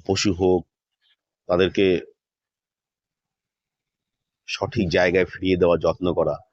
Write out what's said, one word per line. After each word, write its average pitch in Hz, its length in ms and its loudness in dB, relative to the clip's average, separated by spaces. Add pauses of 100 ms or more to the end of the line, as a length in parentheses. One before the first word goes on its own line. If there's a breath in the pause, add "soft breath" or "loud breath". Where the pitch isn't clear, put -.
পশু 95 300 -2
হোক, 92 280 2 (880)
তাদেরকে 92 360 2 (2500)
সঠিক 101 420 -4
জায়গায় 90 400 2
ফিরিয়ে 92 320 -2
দেওয়ার 85 180 2
যত্ন 85 340 -2
করা। 78 220 -2 (180)